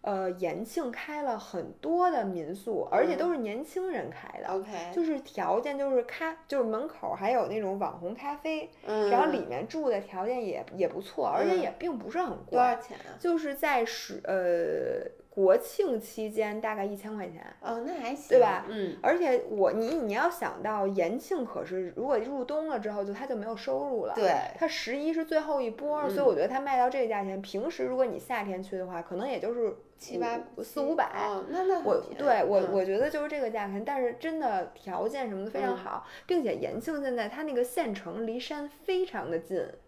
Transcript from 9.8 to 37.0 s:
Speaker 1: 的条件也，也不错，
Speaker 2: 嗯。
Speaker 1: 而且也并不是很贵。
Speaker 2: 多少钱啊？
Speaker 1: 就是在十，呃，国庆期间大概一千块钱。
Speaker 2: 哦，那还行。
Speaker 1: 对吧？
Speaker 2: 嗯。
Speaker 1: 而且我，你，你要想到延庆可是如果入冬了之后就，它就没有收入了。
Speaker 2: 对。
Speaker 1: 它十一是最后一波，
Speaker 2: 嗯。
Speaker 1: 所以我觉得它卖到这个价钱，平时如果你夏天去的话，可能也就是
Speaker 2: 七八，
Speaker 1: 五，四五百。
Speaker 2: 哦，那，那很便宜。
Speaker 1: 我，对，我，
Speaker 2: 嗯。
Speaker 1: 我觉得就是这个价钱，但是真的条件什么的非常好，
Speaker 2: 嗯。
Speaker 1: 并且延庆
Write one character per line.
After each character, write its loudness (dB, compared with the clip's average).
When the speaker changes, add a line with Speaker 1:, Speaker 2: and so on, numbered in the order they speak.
Speaker 1:
的 2
条 -4
件 -2
也， -4
也 4
不 -4
错， -2
Speaker 2:
嗯。 0
Speaker 1:
而 4
且 4
也 0
并 -2
不 -8
是 -2
很 -2
贵。 -10
Speaker 2:
多 6
少 6
钱 -12
啊？ -16
Speaker 1:
就 2
是 -2
在 2
十， -6
呃， 2
国 8
庆 0
期 -6
间 0
大 -2
概 -2
一 -4
千 -10
块 -6
钱。 -12
Speaker 2:
哦， -4
那 -4
还 -4
行。 -10
Speaker 1:
对 10
吧？ 6
Speaker 2:
嗯。 -4
Speaker 1:
而 4
且 4
我， 6
你， 0
你 0
要 4
想 -4
到 0
延 2
庆 -2
可 -6
是 -4
如 -4
果 4
入 -2
冬 -2
了 -2
之 -4
后 -4
就， -4
它 -6
就 -2
没 -4
有 -6
收 -2
入 -2
了。 -4
Speaker 2:
对。 4
Speaker 1:
它 0
十 -2
一 0
是 0
最 2
后 0
一 -2
波， -2
Speaker 2:
嗯。 0
Speaker 1:
所 2
以 8
我 8
觉 2
得 4
它 0
卖 2
到 6
这 0
个 2
价 0
钱， -4
平 -4
时 -2
如 -2
果 4
你 -4
夏 -4
天 -4
去 -8
的 -4
话， -6
可 -10
能 -2
也 -2
就 -2
是 0
Speaker 2:
七 -10
八， 0
Speaker 1:
五， -10
四 -4
五 2
百。 4
Speaker 2:
哦， -2
那， 0
那 4
很 -8
便 2
宜。 -10
Speaker 1:
我， -
对， 6
我， 6
Speaker 2:
嗯。 2
Speaker 1:
我 4
觉 2
得 4
就 0
是 -2
这 -2
个 0
价 -2
钱， -4
但 0
是 0
真 -4
的 0
条 -4
件 -2
什 -4
么 -4
的 -6
非 -2
常 2
好， -8
Speaker 2:
嗯。 -18
Speaker 1:
并 4
且 0
延 -2
庆 -4